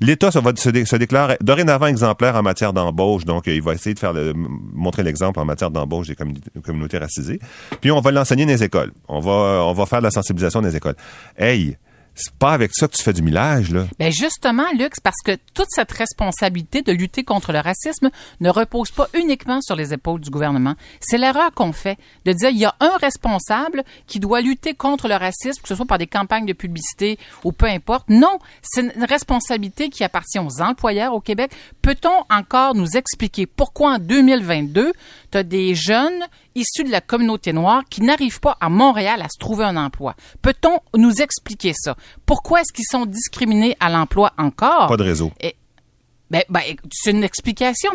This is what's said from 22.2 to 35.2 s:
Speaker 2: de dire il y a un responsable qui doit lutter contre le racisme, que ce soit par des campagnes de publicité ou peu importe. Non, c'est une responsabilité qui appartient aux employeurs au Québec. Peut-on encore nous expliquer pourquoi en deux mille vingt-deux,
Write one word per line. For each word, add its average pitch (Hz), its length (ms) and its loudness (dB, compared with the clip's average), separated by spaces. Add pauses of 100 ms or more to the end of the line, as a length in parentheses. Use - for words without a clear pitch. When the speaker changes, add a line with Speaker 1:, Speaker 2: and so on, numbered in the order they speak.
Speaker 2:
de 185 80 2
dire 196 160 2
il 247 80 2
y 214 80 4
a - 140 2
un 349 200 4
responsable 269 840 -2 (240)
qui - 120 -6
doit 208 220 0
lutter 269 320 -2
contre 269 340 -2
le 208 60 2
racisme, 185 480 -4
que - 60 -18
ce 190 80 -4
soit 233 100 -6
par 196 140 0
des 170 80 -4
campagnes 214 400 -2
de 190 60 -2
publicité 180 640 -6 (240)
ou 170 80 0
peu 226 160 2
importe. 208 420 -4
Non, 311 300 6 (240)
c'est - 180 -2
une 240 260 -4
responsabilité 254 840 -2
qui 254 140 -6
appartient 208 360 -4
aux 139 200 -6
employeurs 220 540 -2
au 208 80 -6
Québec. 214 300 -4 (320)
Peut-on 339 520 2
encore 254 380 2
nous 180 240 0
expliquer 208 480 -2
pourquoi - 480 0
en 240 60 0
deux 226 240 4
mille 254 200 6
vingt-deux, 170 480 0 (380)